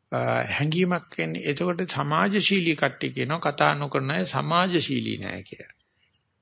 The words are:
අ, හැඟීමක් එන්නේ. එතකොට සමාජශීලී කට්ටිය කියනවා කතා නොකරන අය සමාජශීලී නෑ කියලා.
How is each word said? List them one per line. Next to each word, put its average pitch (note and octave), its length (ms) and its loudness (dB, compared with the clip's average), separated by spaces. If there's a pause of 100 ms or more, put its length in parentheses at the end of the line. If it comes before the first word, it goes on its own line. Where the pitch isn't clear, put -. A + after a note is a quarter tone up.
(120)
අ, B2+ 80 -2 (280)
හැඟීමක් E3 680 0
එන්නේ. E3 300 -4
එතකොට F3 420 -2
සමාජශීලී E3+ 880 2
කට්ටිය C3+ 360 -2
කියනවා C3+ 320 -4
කතා D3 300 4
නොකරන C#3 380 -2
අය F3+ 140 0
සමාජශීලී C#3+ 920 0
නෑ F#2+ 260 -8
කියලා. - 300 -18 (680)